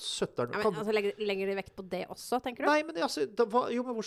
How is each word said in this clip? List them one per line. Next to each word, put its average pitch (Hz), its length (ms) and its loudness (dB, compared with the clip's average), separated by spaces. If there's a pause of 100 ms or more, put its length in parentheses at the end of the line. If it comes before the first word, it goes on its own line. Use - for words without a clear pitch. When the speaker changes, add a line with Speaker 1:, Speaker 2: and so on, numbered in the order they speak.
Speaker 1:
Søtteren? - 500 -2
Speaker 2:
Ja, 143 60 -4
men, 208 60 0
Speaker 1:
Kan 214 120 4
Speaker 2:
altså, 214 220 0
legger, 202 220 2
legger 196 280 0
de 196 80 0
vekt 196 220 -6
på 196 100 -10
det 180 220 -4
også, - 340 -2
tenker 254 220 -4
du? 285 60 6
Speaker 1:
Nei, 302 120 6
men 320 140 -10
altså, 294 300 0 (100)
da, 240 80 6
hva, 233 260 4
jo, 247 140 0
men 247 100 -4
hvor 220 120 -2